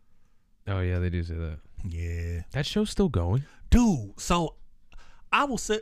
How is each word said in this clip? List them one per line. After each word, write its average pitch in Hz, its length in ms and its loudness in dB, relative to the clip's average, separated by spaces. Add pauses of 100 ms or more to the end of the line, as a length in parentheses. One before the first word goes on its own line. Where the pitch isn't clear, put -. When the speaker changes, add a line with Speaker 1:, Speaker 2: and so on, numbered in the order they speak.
(680)
Speaker 1:
Oh, 95 140 -2
yeah, 90 180 0
they 90 120 0
do 87 120 -2
say 85 120 -6
that. 80 240 -8 (280)
Speaker 2:
Yeah. 85 680 -6
Speaker 1:
That 143 120 -2
show's 214 240 -2
still 190 220 2
going? 101 340 0 (240)
Speaker 2:
Dude, 180 500 4
so 175 360 0 (760)
I 233 140 4
will 269 140 -2
say, 214 240 -2